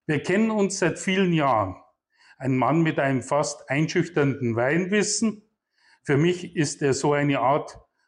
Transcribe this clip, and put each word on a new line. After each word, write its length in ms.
Wir 160
kennen 300
uns 260
seit 220
vielen 320
Jahren. 420
Ein 180
Mann 280
mit 160
einem 240
fast 440
einschüchternden 840
Weinwissen. 880
Für 120
mich 380
ist 260
er 140
so 180
eine 280
Art 400